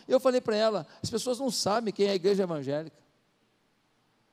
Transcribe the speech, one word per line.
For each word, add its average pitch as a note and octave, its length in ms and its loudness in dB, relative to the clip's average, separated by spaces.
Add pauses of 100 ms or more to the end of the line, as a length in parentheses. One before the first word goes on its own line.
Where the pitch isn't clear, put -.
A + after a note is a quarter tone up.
e - 60 0
eu B3+ 80 4
falei B3+ 200 2
pra A#3 140 -2
ela, G#3+ 320 0 (160)
"As - 80 -6
pessoas A#3+ 300 -2
não C4+ 100 -2
sabem G#3+ 420 0
quem G3 140 2
é G3+ 60 2
a - 20 2
igreja F#3+ 300 2
evangélica. D3+ 520 -4 (1400)